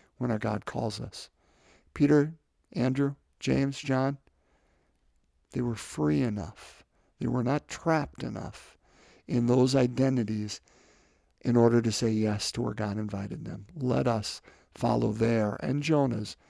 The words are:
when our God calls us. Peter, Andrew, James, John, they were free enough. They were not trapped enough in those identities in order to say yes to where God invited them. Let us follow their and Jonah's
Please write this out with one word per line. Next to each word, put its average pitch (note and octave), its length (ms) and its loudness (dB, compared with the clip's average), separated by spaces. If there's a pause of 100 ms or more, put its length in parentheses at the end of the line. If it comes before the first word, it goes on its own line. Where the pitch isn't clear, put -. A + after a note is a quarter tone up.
(180)
when B2 120 -2
our G#2+ 80 0
God G#2+ 260 -4
calls G#2+ 360 -6
us. - 280 -14 (680)
Peter, D3 380 4 (400)
Andrew, C3+ 440 0 (240)
James, C3+ 400 0
John, C3+ 360 0 (1300)
they C3 100 -4
were A#2+ 140 -2
free D3+ 480 -2
enough. G#2 600 -6 (340)
They B2+ 80 -4
were B2 160 0
not C3+ 240 -2
trapped - 560 -2
enough G#2+ 560 -12 (480)
in A#2+ 220 0
those B2+ 260 6
identities B2 840 0 (800)
in A#2+ 160 2
order A#2 260 8
to A#2 80 0
say A2+ 200 0
yes G#2+ 420 0
to A#2+ 100 -4
where A2+ 120 -2
God G#2 220 -4
invited G#2 480 -6
them. - 300 -10
Let C3 320 0
us A2+ 340 -2 (320)
follow A#2 380 0
their A2+ 500 0
and C#3+ 220 -2
Jonah's C#3 540 0 (140)